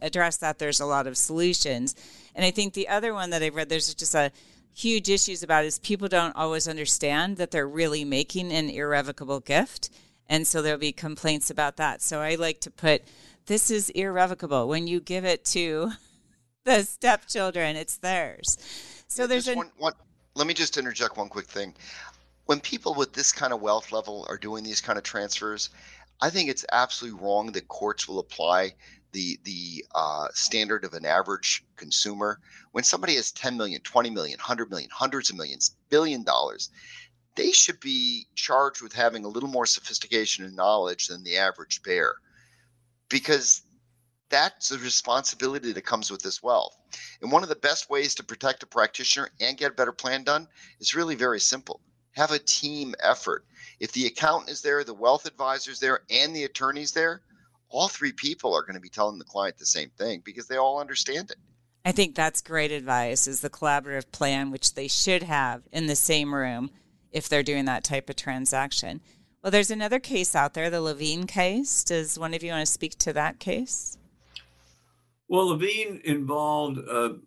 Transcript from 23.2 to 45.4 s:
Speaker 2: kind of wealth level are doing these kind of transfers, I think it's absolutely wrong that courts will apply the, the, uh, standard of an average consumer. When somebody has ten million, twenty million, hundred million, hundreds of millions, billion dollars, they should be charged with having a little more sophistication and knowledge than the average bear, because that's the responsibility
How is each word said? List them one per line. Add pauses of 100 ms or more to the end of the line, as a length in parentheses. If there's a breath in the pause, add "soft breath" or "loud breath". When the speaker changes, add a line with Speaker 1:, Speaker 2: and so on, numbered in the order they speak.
Speaker 2:
kind
of
wealth
level
are
doing
these
kind
of
transfers, (500 loud breath)
I
think
it's
absolutely
wrong
that
courts
will
apply (360 loud breath)
the,
the, (100)
uh,
standard
of
an
average (100)
consumer. (320 loud breath)
When
somebody
has
ten
million,
twenty
million,
hundred
million,
hundreds
of
millions, (140)
billion
dollars, (640 loud breath)
they
should
be
charged
with
having
a
little
more
sophistication
and
knowledge
than
the
average
bear, (920 soft breath)
because (640)
that's
the
responsibility